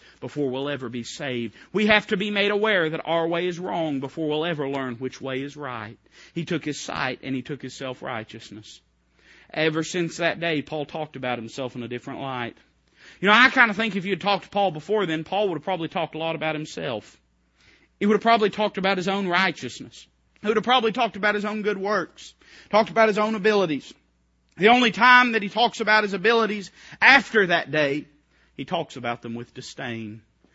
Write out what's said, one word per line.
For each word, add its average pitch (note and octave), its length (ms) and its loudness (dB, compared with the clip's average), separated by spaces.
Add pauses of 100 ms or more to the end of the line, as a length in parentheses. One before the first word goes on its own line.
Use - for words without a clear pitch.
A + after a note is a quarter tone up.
(200)
before C#3 300 -4
we'll C3+ 180 -4
ever C3 220 -6
be A#2+ 120 -8
saved. A#2+ 520 -8 (180)
We G#3+ 140 2
have G#3 220 6
to G#3+ 100 0
be G#3 120 -2
made G3+ 200 0
aware G3+ 400 2
that D#3+ 160 -6
our E3 200 2
way E3+ 200 0
is F3 120 -4
wrong E3+ 420 -4
before D3+ 280 -6
we'll D3+ 160 0
ever D3+ 240 -4
learn C3+ 280 -4
which B2+ 240 -8
way C3 200 -4
is C#3 160 -10
right. A#2+ 420 -10 (360)
He E3+ 100 -4
took D#3 180 -4
his D3 160 -6
sight C#3 440 -6
and C3 120 -4
he C3 60 -4
took C3 220 -10
his B2+ 120 -12
self-righteousness. A#2+ 1080 -12 (720)
Ever D#3+ 300 0
since E3 360 -4
that E3 220 -2
day, E3 200 -2
Paul D3 240 -6
talked D3+ 320 -10
about B2+ 220 -4
himself A#2+ 360 -8
in B2 80 -10
a A2+ 60 -10
different B2 320 -10
light. B2+ 380 -8 (640)
You F3+ 80 2
know, G#3 60 8
I B3 140 8
kinda A#3+ 240 4
think G3+ 240 -4
if F#3 80 -4
you G3 80 -2
had F3+ 80 -2
talked G3 240 0
to - 60 -20
Paul G3 220 0
before F#3+ 340 -2
then, D#3+ 180 -2
Paul G3+ 240 0
would E3+ 80 -4
have D3 80 -10
probably E3+ 240 -4
talked E3 260 -4
a D#3+ 40 -8
lot D#3+ 180 -2
about D#3 180 -2
himself. D3+ 640 -8 (800)
He - 60 -2
would G#3 100 4
have G3+ 80 2
probably A3+ 280 4
talked G#3 260 -2
about F#3+ 220 0
his F3+ 100 -4
own G3 180 -2
righteousness, F3 800 -2 (360)
who'd G#3 140 0
have G#3+ 80 -2
probably A3+ 280 2
talked A3+ 240 -2
about G#3 180 0
his G#3 100 -4
own G#3+ 180 -6
good G3+ 160 -2
works, G3 560 -4 (360)
talked G#3 200 4
about A3 180 4
his G3+ 100 0
own G#3+ 160 0
abilities. G3 580 0 (640)
The G3 120 6
only B3 220 6
time B3 420 8
that A3 100 0
he G3+ 60 -4
talks A3+ 320 0
about G#3+ 240 4
his G3 80 -4
abilities G#3 580 0 (300)
after A3+ 460 6
that E3+ 240 0
day, D3 360 0 (500)
he C#3+ 80 -8
talks E3 320 -6
about A#2+ 260 -6
them A#2 120 -10
with A#2 200 -12
disdain. A2+ 680 -12 (320)